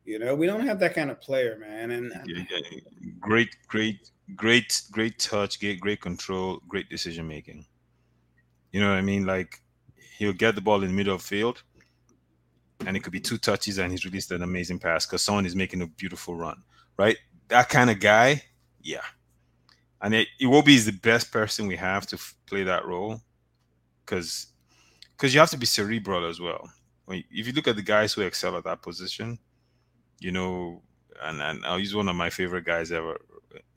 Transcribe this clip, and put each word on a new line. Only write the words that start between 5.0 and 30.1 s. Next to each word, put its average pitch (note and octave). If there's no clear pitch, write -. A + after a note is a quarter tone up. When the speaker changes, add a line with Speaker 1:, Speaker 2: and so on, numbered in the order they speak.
Speaker 2:
touch, G2+
great, G2+
great G#2
control, F#2
great F#2+
decision E2
making. D2+
You -
know G2+
what G2
I F#2
mean? G2
Like, F#2
he'll G#2
get G#2+
the G2+
ball G2+
in F#2+
the F#2
middle G2
of F2
the -
field, A2
and F#2+
it -
could F2
be -
two -
touches, G2+
and F2+
he's F#2
released F#2+
an F2
amazing F2+
pass E2
'cause -
someone G2+
is F2
making F#2
a E2+
beautiful F2
run, E2
right? G#2+
That B2
kind B2
of G#2
guy, A#2
yeah. C#2+
And G#2
it, A2+
Iwobi C#3+
is A2+
the G#2+
best A#2
person A2
we F2+
have F#2+
to -
f-, -
play G2
that -
role G#2
'cause, -
'cause C3
you D3
have E3
to D3+
be B2
cerebral G2
as E2+
well. E2+
When, F#2
if A2
you B2+
look D3+
at A#2
the G#2
guys G#2+
who G#2+
excel F2+
at E2
that E2+
position, F#2